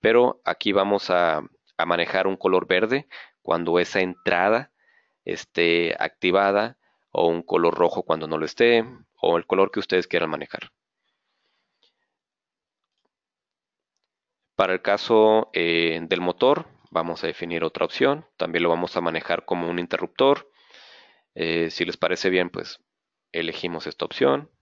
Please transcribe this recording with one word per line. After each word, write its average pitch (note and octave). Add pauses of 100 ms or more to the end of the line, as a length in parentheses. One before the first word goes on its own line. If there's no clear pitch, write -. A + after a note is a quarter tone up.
Pero A#2+
aquí F2
vamos G2
a, E2+ (360)
a E2+
manejar F2
un F#2+
color F#2
verde A2 (320)
cuando E2+
esa F2
entrada F#2 (540)
esté E2+
activada G2 (340)
o F2
un E2+
color E2+
rojo F2
cuando D#2+
no D#2+
lo D#2
esté, A#2 (360)
o E2+
el E2
color F#2+
que G#2
ustedes F#2
quieran E2+
manejar. D2+ (3750)
Para F#2
el F#2
caso, A2
eh, E2+
del F2
motor, B2+ (240)
vamos E2
a E2
definir E2+
otra E2
opción. C#3 (100)
También E2+
lo E2+
vamos E2+
a F#2
manejar E2+
como E2+
un F2
interruptor. F2+ (840)
Eh, E2
si E2+
les E2+
parece F2
bien, F2+
pues - (500)
elegimos E2
esta -
opción. C#3 (120)